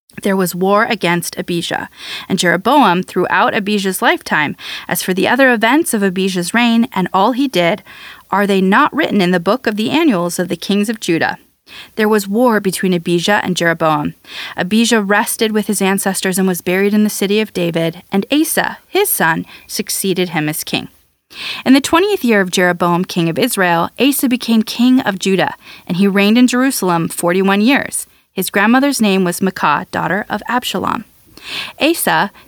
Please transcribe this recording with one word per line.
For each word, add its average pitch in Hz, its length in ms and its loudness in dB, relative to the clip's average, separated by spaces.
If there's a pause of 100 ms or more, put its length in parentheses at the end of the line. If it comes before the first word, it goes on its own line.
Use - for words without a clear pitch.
(240)
There 196 120 0
was 180 180 0
war 196 300 2
against 175 540 -2
Abijah, - 520 -6 (380)
and 190 100 -2
Jeroboam, 185 640 4
throughout 185 540 0
Abijah's 196 460 -2
lifetime, 185 560 0 (320)
as - 120 -4
for 190 120 -2
the 185 120 0
other 247 280 4
events 240 400 2
of 208 100 0
Abijah's 185 500 -2
reign 233 380 2
and 185 220 -2
all 202 180 4
he 262 160 0
did, 175 340 0 (480)
are 202 160 2
they 196 140 2
not 208 340 4
written 208 280 0
in 175 100 2
the 180 80 2
book 196 280 -2
of 208 100 -2
the 214 120 -2
annuals 202 480 0
of 180 120 -4
the 175 80 -4
kings 202 320 -2
of 220 100 -4
Judah? 156 380 -2 (580)
There 214 140 0
was 208 180 0
war 226 320 2
between 185 340 -2
Abijah 175 480 0
and 180 140 -2
Jeroboam. 160 580 0 (440)
Abijah 220 440 2
rested 208 520 0
with 214 140 0
his 202 140 -2
ancestors 190 560 -2
and 190 80 2
was 180 140 0
buried 196 340 0
in 214 120 4
the 208 40 0
city 202 300 0
of 214 140 -4
David, 165 580 -2
and 196 180 0
Asa, - 500 0 (100)
his 403 200 0
son, 165 360 0 (200)
succeeded 180 640 -4
him 151 200 -2
as - 160 -8
king. - 240 -6 (760)
In 254 80 4
the 285 60 6
twentieth 359 460 0
year 214 160 4
of 185 100 -2
Jeroboam, 180 540 2
king 165 240 -2
of 160 100 -4
Israel, 180 580 0
Asa 269 300 0
became 226 340 0
king 254 380 2
of 196 200 -4
Judah, 185 360 0 (320)
and 180 80 -4
he 202 140 4
reigned 202 280 4
in 247 100 4
Jerusalem 240 600 0
forty-one 190 540 0
years. - 460 0 (260)
His 185 160 -6
grandmother's 247 520 2
name 190 240 2
was 175 160 -2
Maacah, 185 500 -2
daughter 170 380 -2
of 208 180 -4
Absalom. - 560 -4 (800)
Asa 202 500 0 (160)